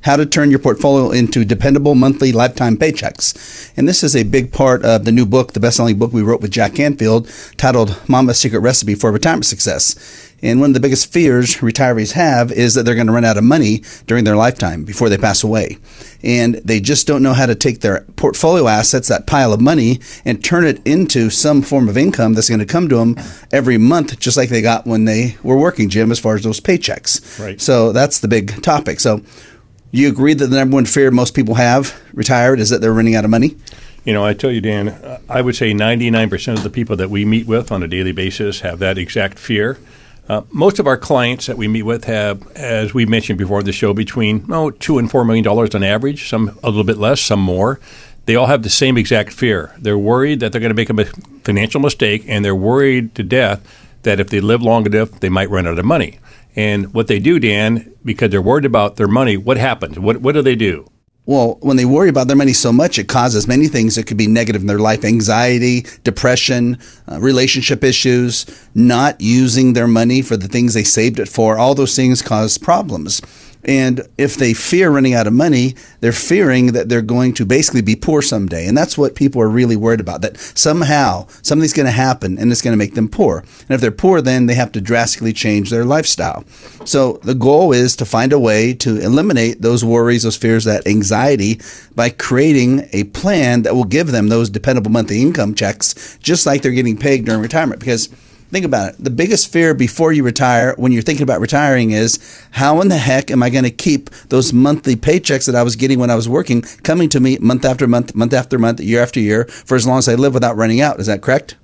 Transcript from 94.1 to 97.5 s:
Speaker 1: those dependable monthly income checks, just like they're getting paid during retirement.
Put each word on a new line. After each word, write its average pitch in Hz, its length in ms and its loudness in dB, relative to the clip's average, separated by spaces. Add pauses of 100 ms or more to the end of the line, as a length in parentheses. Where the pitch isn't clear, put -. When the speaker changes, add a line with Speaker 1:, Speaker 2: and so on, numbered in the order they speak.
Speaker 1:
those 117 180 0
dependable 107 420 -2
monthly 110 300 0
income 131 340 0
checks, - 680 -6
just 165 240 -2
like 143 160 -2
they're 131 100 0
getting 120 240 0
paid 127 300 0
during 113 160 -2
retirement. 139 360 -2